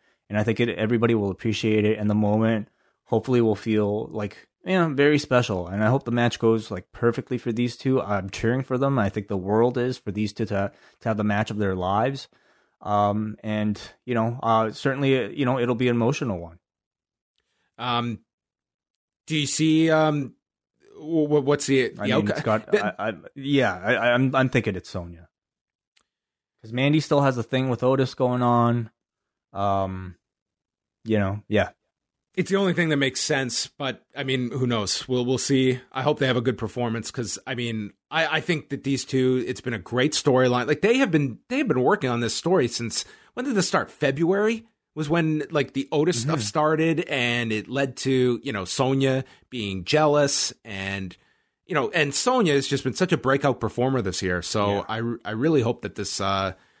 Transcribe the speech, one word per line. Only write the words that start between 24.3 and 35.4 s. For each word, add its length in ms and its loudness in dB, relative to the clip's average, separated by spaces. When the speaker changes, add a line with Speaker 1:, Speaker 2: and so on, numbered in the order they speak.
Speaker 1:
I'm 140 2
thinking 260 0
it's 140 -12
Sonya. 380 -12
'Cause 100 -14
Mandy 260 4
still 220 2
has 160 2
a 60 0
thing 260 0
with 140 -2
Otis 320 2
going 260 0
on. 480 2
Um, 640 -2
you 140 0
know, 280 -2
yeah. 220 0
Speaker 2:
It's 160 -4
the 60 2
only 160 0
thing 160 0
that 80 0
makes 240 -2
sense, 460 -2
but, 360 -10
I 80 -8
mean, 280 -2
who 160 -2
knows? 400 -2
We'll, 180 0
we'll 140 2
see. 400 2